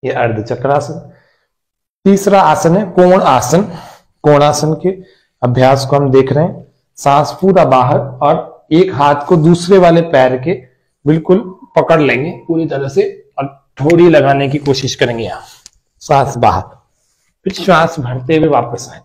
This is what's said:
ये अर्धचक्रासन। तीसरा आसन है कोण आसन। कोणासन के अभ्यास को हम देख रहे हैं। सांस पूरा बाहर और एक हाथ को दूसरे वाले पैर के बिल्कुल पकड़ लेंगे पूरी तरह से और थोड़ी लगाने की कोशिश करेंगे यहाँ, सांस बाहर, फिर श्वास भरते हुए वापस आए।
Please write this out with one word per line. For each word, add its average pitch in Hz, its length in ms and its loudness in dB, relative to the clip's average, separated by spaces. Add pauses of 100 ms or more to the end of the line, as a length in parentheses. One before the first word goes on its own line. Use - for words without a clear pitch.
ये 127 80 -4
अर्धचक्रासन। 127 840 -4 (1040)
तीसरा 196 380 4
आसन 160 340 2
है 214 160 -2
कोण 180 300 4
आसन। 147 400 2 (640)
कोणासन 147 520 2
के 180 140 -4 (520)
अभ्यास 127 440 2
को 147 100 -2
हम 139 140 0
देख 135 220 2
रहे 147 120 0
हैं। - 220 -8 (320)
सांस 143 420 0
पूरा 185 260 4
बाहर 131 320 2
और - 760 -4
एक 185 220 2
हाथ 143 320 -2
को 180 120 0
दूसरे 170 400 2
वाले 170 240 4
पैर 131 360 0
के 156 160 -6 (500)
बिल्कुल 165 360 0 (360)
पकड़ 160 240 2
लेंगे 135 300 -2 (160)
पूरी 165 200 -4
तरह 139 220 -6
से 190 160 -2 (340)
और 139 80 -6 (340)
थोड़ी 170 280 4
लगाने 139 400 2
की 143 120 -6
कोशिश 135 340 -4
करेंगे 117 300 -4
यहाँ, - 180 -12 (600)
सांस 139 360 -2
बाहर, 101 240 0 (840)
फिर 190 80 -6
श्वास 165 460 0
भरते 127 360 -4
हुए 156 120 0
वापस 123 440 -4
आए। - 120 -20